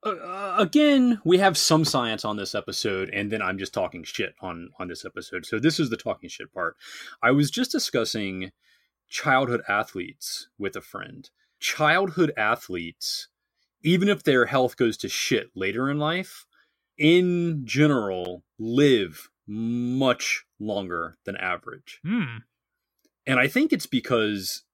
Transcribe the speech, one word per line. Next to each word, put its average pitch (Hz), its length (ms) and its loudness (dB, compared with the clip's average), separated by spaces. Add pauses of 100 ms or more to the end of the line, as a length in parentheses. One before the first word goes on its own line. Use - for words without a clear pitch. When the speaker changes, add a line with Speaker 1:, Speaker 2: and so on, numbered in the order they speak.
Speaker 1:
Uh, 220 40 -4
uh, 180 500 -6
again, 254 640 4
we 180 140 8
have 185 200 4
some 160 260 6
science 117 400 -2
on 107 120 -2
this 101 180 -6
episode, 95 560 -4
and 101 220 -2
then 107 100 -2
I'm 95 160 -2
just 95 160 -8
talking 87 300 -4
shit - 360 -8
on, 85 380 -10
on 92 80 -8
this 87 180 -12
episode. 92 420 -12
So 113 120 -4
this 151 220 0
is 139 100 0
the 113 60 -4
talking 98 320 -8
shit - 260 -16
part. 87 220 -6 (440)
I 120 120 4
was 143 180 4
just 247 220 -2
discussing 101 800 -4 (560)
childhood 127 600 0
athletes - 800 -6 (100)
with 98 180 -6
a 98 40 -10
friend. 101 480 -16 (320)
Childhood 160 760 0
athletes, 95 920 -4 (560)
even 180 240 4
if - 160 0
their 127 220 6
health 127 300 0
goes 113 200 2
to - 120 -8
shit - 460 -2
later 101 340 -4
in 143 80 -4
life, 160 480 -6 (540)
in 170 680 4
general, 104 760 0 (160)
live 113 720 2 (160)
much 120 960 -2 (160)
longer 92 680 -6
than 98 120 -8
average. - 680 -8
Speaker 2:
Hmm. 156 340 -4 (920)
Speaker 1:
And 131 100 4
I 127 80 4
think 285 260 2
it's 208 140 -2
because 107 880 0